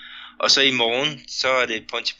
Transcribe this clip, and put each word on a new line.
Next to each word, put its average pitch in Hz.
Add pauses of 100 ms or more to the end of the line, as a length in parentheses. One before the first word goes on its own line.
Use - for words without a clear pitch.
(400)
Og 113
så 139
i 135
morgen, 127
så -
er 127
det 110
Ponte 117